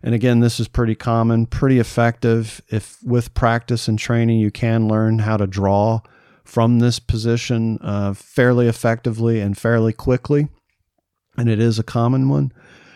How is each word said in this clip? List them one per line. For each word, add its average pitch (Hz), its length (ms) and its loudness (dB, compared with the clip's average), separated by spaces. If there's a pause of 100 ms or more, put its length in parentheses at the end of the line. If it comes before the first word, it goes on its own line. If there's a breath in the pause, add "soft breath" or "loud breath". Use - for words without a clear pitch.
And 120 140 -2
again, 117 240 2
this 120 220 2
is 110 80 -4
pretty 110 260 0
common, 113 500 0
pretty 131 340 2
effective. 117 880 -2
If - 340 -8
with 120 300 -2
practice 117 560 -2
and 107 100 0
training, 117 400 2
you 104 120 2
can 113 360 0
learn 110 320 0
how 110 160 0
to 104 120 0
draw 101 520 0 (460 soft breath)
from 117 340 2
this 120 200 2
position, 113 840 -2
uh, 101 320 -4
fairly 123 540 2
effectively 113 760 -2
and 101 160 -4
fairly 113 340 0
quickly. 143 560 -2 (880)
And 120 140 0
it 107 100 0
is 113 200 0
a 110 40 -4
common 131 460 0
one. 143 220 0 (440 loud breath)